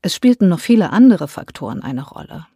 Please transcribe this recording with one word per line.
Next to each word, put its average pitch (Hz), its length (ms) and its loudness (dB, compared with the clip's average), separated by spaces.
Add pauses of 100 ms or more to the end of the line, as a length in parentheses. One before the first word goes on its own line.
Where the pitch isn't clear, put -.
Es - 120 -6
spielten 240 340 2
noch 165 120 0
viele 220 300 0
andere 208 380 4
Faktoren - 540 -14
eine 135 240 -10
Rolle. - 480 -20